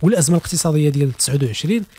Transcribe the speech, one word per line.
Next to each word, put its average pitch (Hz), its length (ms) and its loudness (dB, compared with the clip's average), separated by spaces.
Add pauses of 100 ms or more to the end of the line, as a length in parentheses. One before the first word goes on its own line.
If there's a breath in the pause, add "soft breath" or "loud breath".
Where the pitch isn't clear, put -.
والأزمة 175 360 2
الاقتصادية 156 520 0
ديال 139 220 0
تسعود 139 320 -2
وعشرين 160 400 -2 (160)